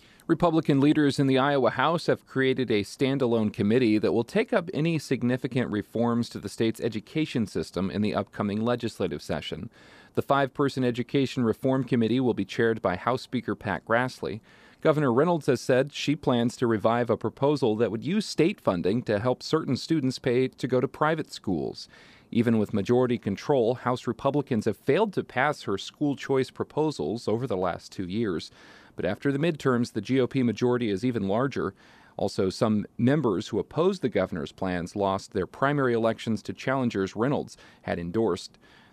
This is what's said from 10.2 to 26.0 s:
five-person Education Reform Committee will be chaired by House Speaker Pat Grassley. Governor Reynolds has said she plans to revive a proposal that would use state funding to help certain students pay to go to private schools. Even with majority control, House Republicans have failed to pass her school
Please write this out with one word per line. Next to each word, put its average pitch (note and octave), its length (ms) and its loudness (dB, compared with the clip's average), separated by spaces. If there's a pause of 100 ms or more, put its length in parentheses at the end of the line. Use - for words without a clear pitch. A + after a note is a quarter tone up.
five-person C#3 640 0
Education B2 580 0
Reform C3 400 0
Committee A#2+ 380 2
will A#2+ 140 2
be G2 100 -2
chaired A2+ 360 0
by F2+ 140 0
House A#2+ 280 -2
Speaker A2 340 -4
Pat F#2 280 -4
Grassley. A2+ 560 -2 (400)
Governor D3+ 320 4
Reynolds D#3+ 340 2
has B2+ 140 2
said C3+ 320 2
she - 220 -2
plans A#2+ 440 0
to B2 100 0
revive A2+ 420 2
a G#2 60 2
proposal C3 600 0
that A2 140 0
would A2 140 -6
use F#3+ 220 -2
state D#3+ 340 0
funding F#2+ 440 0
to G#2 140 0
help B2 240 -2
certain C#3 340 -2
students C3 440 -2
pay C3 260 2
to - 220 -6
go B2 120 2
to C3 60 0
private D#3 460 -2
schools. C#2 560 -4 (420)
Even A2+ 280 2
with G#2 140 0
majority A#2+ 460 2
control, A#2 560 0
House B2 320 -4
Republicans C3+ 600 -2
have G#2 100 -2
failed F#3 380 2
to A2 100 -2
pass C#3+ 380 -2
her G2 140 -2
school C#3+ 380 -2